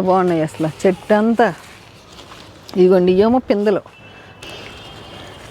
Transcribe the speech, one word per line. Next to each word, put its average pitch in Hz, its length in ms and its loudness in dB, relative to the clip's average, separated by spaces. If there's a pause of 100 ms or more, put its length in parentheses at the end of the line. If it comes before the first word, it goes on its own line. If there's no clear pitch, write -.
బాగున్నాయి 180 400 2
అసలు. 160 220 -6 (120)
చెట్టు - 380 0
అంతా 226 280 2 (1300)
ఇదిగోండి, 185 360 4
ఇవేమో 226 240 2 (100)
పిందెలు 208 340 0 (1700)